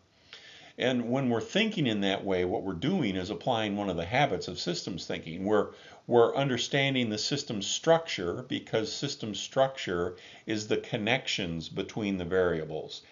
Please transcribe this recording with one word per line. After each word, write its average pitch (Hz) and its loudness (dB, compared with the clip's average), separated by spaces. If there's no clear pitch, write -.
And 123 2
when 127 2
we're 113 2
thinking 185 0
in 104 2
that 98 2
way, 92 2
what 92 0
we're 95 -4
doing 117 0
is 92 -2
applying 107 0
one 101 0
of 85 0
the 85 -2
habits 120 2
of 90 -8
systems 120 -6
thinking. 87 -6
We're, 104 4
we're 117 6
understanding 135 2
the 107 -2
system 113 -2
structure 120 0
because 110 -2
system 117 -6
structure 92 0
is 107 -2
the 110 2
connections 101 -2
between 98 -2
the 87 -4
variables. 82 0